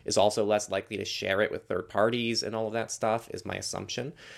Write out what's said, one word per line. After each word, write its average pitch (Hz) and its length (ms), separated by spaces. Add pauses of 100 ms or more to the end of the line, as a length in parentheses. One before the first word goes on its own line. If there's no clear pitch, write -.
is - 100
also 104 280
less 104 260
likely 98 260
to 98 80
share 98 380
it - 80
with - 160
third 92 240
parties 117 520
and 107 120
all 110 140
of 107 40
that 113 200
stuff, 113 420
is - 100
my 95 120
assumption. 98 580 (240)